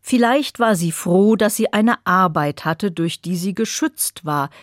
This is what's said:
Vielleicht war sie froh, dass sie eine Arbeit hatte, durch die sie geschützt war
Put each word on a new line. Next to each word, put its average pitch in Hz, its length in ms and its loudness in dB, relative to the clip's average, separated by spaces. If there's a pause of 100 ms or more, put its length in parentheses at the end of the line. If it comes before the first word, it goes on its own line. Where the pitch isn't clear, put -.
Vielleicht 254 600 0
war 220 160 2
sie 165 160 -2
froh, 196 420 2
dass 208 220 0
sie - 160 -2
eine 220 240 2 (100)
Arbeit 165 580 0
hatte, 165 280 -2
durch 165 280 -4
die 175 160 -4
sie 180 180 -4
geschützt - 680 -4
war 147 260 -2 (120)